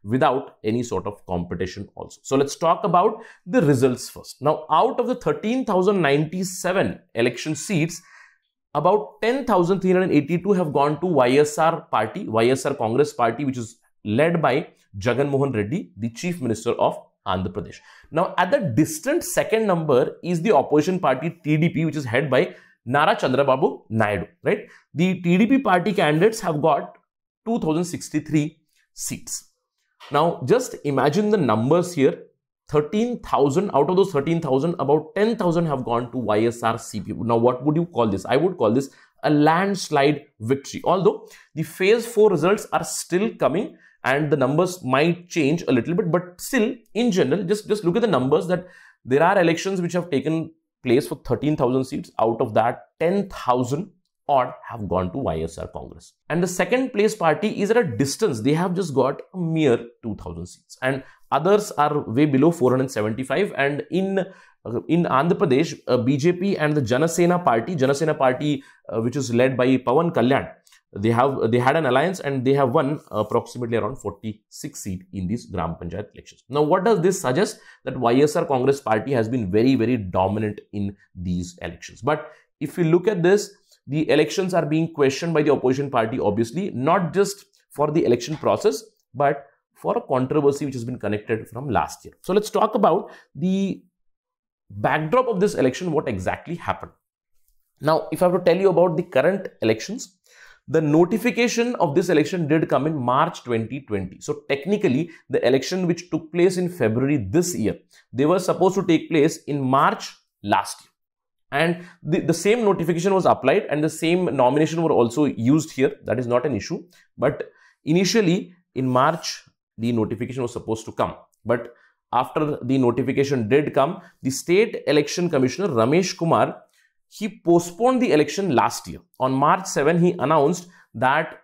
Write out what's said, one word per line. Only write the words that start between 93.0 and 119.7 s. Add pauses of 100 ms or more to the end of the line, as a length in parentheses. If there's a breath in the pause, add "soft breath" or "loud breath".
the (840)
backdrop
of
this
election,
what
exactly
happened. (880)
Now,
if
I
have
to
tell
you
about
the
current (140)
elections, (500 soft breath)
the
notification
of
this
election
did
come
in
March
twenty
twenty.
So
technically, (200 loud breath)
the
election
which
took
place
in
February
this
year, (340 soft breath)
they
were
supposed
to
take
place
in
March (300)
last
year. (640)
And (160 loud breath)
the,
the
same
notification
was
applied
and
the
same (120)
nomination
were
also
used
here. (100)
That
is
not
an
issue. (340 soft breath)
But (320 soft breath)
initially (220 loud breath)
in
March, (340)